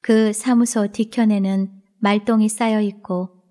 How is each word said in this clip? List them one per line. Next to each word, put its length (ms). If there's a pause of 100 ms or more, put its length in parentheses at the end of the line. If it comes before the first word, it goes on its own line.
그 340
사무소 540
뒤편에는 920 (180)
말똥이 500
쌓여 340
있고 680